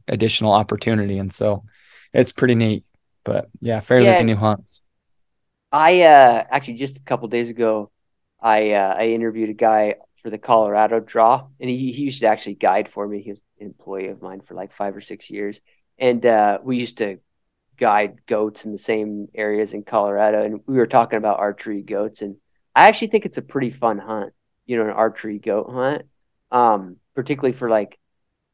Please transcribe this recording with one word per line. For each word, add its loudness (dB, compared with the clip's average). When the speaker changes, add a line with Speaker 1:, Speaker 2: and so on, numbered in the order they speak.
Speaker 1:
additional 0
opportunity. 0
And -8
so -4
it's 2
pretty 0
neat, 0
but -4
yeah, -4
fairly 4
Speaker 2:
Yeah. 6
Speaker 1:
new 2
hunts. -2
Speaker 2:
I, 4
uh, 8
actually -6
just -8
a -20
couple -4
days -4
ago, -2
I, 2
uh, 0
I -2
interviewed -4
a -10
guy 2
for -12
the -12
Colorado 2
draw, 2
and -8
he, -4
he -8
used -6
to 2
actually -2
guide 0
for -10
me. -10
He -16
was -16
an -18
employee -12
of -16
mine -16
for, -20
like, -14
five -8
or -18
six -20
years. -10
And, 0
uh, 2
we -4
used -8
to -6
guide 0
goats -4
in -10
the -12
same -6
areas -4
in -10
Colorado. 0
And -6
we -2
were 4
talking 0
about -2
archery -8
goats, -8
and -12
I 8
actually 0
think -2
it's -10
a -10
pretty -6
fun -4
hunt, -10
you -6
know, 0
an -4
archery -4
goat -4
hunt, -4
um, 0
particularly -4
for, -6
like, -2